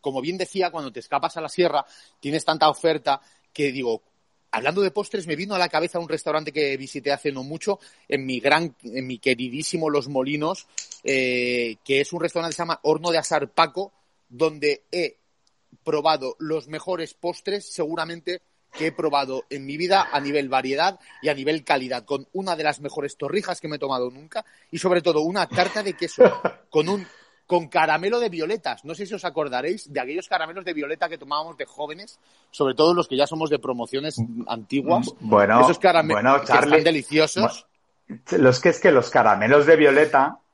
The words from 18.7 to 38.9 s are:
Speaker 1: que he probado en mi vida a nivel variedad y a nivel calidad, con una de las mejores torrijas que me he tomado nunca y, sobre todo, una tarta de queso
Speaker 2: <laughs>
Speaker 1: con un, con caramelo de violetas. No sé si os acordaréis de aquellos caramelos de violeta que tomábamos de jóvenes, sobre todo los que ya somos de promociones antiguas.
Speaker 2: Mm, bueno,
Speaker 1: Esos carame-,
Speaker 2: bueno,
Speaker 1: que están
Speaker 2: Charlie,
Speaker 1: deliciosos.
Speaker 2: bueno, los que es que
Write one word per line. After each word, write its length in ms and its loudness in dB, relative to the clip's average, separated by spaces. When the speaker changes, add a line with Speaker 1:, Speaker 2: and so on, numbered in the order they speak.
Speaker 1:
que 160 -4
he 40 -4
probado 580 -2
en 160 -12
mi 100 -10
vida 360 2
a 80 0
nivel 280 -2
variedad 500 0
y 60 0
a 60 2
nivel 300 -2
calidad, 400 -2
con 280 -6
una 240 -4
de 80 -6
las 160 0
mejores 360 -8
torrijas 440 -4
que 80 -12
me 80 -8
he 40 -10
tomado 300 -4
nunca 340 -12
y, 80 -8
sobre 240 2
todo, 200 2
una 260 0
tarta 340 0
de 120 -6
queso 300 2
Speaker 2:
<laughs> 460 0
Speaker 1:
con 180 2
un, 180 -4
con 220 0
caramelo 500 2
de 100 0
violetas. 560 -6
No 100 -10
sé 120 -10
si 80 -10
os 100 -10
acordaréis 680 -4
de 80 -2
aquellos 280 -6
caramelos 360 -4
de 100 -6
violeta 340 -4
que 100 -10
tomábamos 380 -6
de 80 -10
jóvenes, 540 -14
sobre 240 0
todo 180 6
los 140 0
que 100 -4
ya 120 4
somos 220 -6
de 100 0
promociones 560 -6
antiguas. 580 -2
Speaker 2:
Mm, 100 -6
bueno, 300 6
Speaker 1:
Esos 180 6
carame-, 360 4
Speaker 2:
bueno, 240 4
Speaker 1:
que 60 0
están 160 4
Speaker 2:
Charlie, 120 8
Speaker 1:
deliciosos. 840 0
Speaker 2:
bueno, 140 -14
los 160 6
que 100 4
es 100 -2
que 100 6